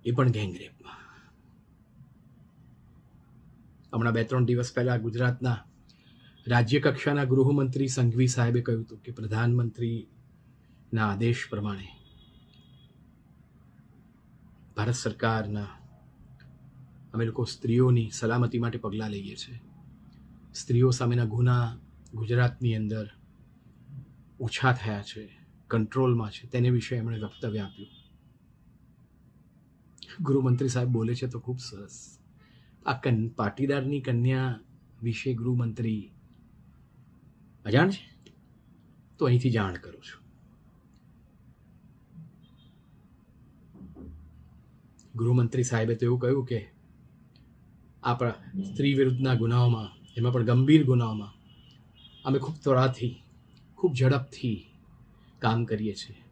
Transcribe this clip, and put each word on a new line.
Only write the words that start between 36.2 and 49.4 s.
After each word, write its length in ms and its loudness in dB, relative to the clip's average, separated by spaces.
અજાણ 260 4
છે? 420 -14
તો 80 2
અહીંથી 240 4
જાણ 240 0
કરું 280 -16
છું. 200 -20
ગૃહમંત્રી 480 2
સાહેબે 320 0
તો 120 0
એવું 120 2
કહ્યું 280 0
કે 240 -6
આપણા 280 0
સ્ત્રી 220 0
વિરુદ્ધના 400 2
ગુનાઓમાં, 840 0